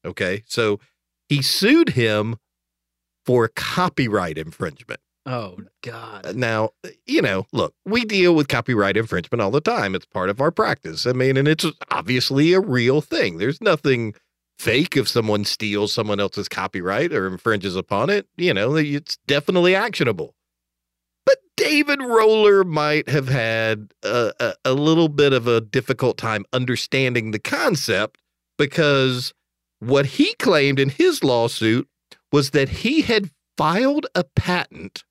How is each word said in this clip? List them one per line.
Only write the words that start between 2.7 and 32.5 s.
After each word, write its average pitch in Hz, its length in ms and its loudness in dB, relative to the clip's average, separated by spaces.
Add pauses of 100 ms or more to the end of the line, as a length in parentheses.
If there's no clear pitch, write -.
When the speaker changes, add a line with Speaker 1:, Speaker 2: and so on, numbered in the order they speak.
Speaker 1:
for 123 220 2
copyright 107 880 -2
infringement. 78 640 -10 (240)
Speaker 2:
Oh, 110 320 -10 (260)
God. 113 440 -16
Speaker 1:
Uh, 87 60 -8
now, 113 400 -2 (340)
you 262 160 0
know, 98 300 -2
look, 101 220 -2 (120)
we 226 180 -2
deal 185 300 2
with 147 140 2
copyright 107 500 0
infringement 113 420 -4
all 98 100 0
the 135 120 -2
time. 127 320 -2
It's 92 100 -8
part 95 240 -4
of 104 140 -4
our 160 80 2
practice. 127 560 -4
I 123 60 0
mean, 131 260 2
and 139 100 2
it's 156 160 0 (260)
obviously 135 640 0
a 185 80 4
real 131 400 2
thing. 147 380 -4
There's 131 240 -4
nothing 135 520 0 (440)
fake 131 360 0
if 123 140 0
someone 104 380 0
steals 104 480 -4
someone 104 260 -2
else's 101 300 -6
copyright 98 640 -4
or 95 120 -2
infringes 95 500 -4
upon 101 340 -2
it. 196 260 -2
You 175 160 0
know, 113 240 0
it's 143 400 -4 (100)
definitely 175 480 2
actionable. 143 600 -2 (920)
But 539 140 4 (180)
David 294 460 2
Roller 220 600 6
might 151 460 0
have 135 200 0
had 113 720 0
a, 110 360 0
a, 110 160 -2 (120)
a 131 80 2
little 160 340 4
bit 143 240 4
of 120 140 2
a 117 160 2
difficult 123 560 -2
time 107 340 -4
understanding 123 800 -2
the 107 80 -4
concept 143 840 -2 (380)
because 139 720 0 (460)
what 139 260 2
he 359 300 0
claimed 139 440 2
in 135 120 2
his 339 340 2
lawsuit 117 640 0 (420)
was 139 200 2